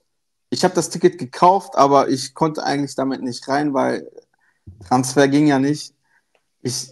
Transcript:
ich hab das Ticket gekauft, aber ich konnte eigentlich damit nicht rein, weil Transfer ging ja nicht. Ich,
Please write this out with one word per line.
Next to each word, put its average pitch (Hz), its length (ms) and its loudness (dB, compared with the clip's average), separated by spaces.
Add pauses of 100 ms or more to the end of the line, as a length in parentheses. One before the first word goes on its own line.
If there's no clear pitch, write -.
(480)
ich - 160 -4
hab 180 80 2
das 165 160 -2
Ticket 175 300 0
gekauft, 185 580 0
aber 139 320 4
ich 131 240 -4
konnte 156 320 -4
eigentlich 143 300 -4
damit 135 260 -4
nicht 120 280 -10
rein, 143 260 -2
weil 127 360 -2 (800)
Transfer 131 400 4
ging 147 180 4
ja 139 120 4
nicht. 143 360 -2 (680)
Ich, - 300 -6